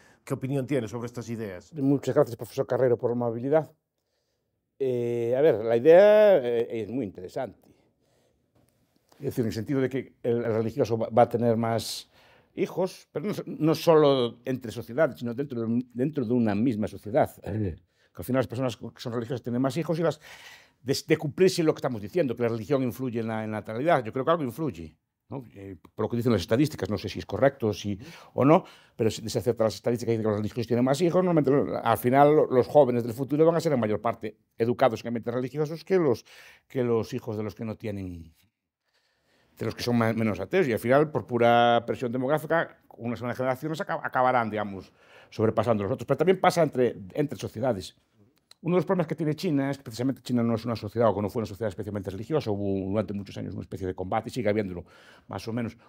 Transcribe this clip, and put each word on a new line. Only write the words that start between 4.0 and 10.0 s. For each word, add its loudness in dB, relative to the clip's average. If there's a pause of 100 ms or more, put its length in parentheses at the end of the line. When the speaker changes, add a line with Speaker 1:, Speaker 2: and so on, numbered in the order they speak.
Speaker 2:
Eh, -2
a 2
ver, 6
la 0
idea, 8
eh, 0
es -8
muy -4
interesante. -12 (1500)
Es -12
decir, -4
en 0
el -4
sentido -2
de 0
que -8 (100)